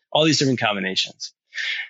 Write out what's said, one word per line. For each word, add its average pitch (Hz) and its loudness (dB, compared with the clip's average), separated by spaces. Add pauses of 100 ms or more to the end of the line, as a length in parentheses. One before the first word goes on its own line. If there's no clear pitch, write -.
(120)
all 151 4
these 156 4
different 135 2
combinations. 98 -2 (560)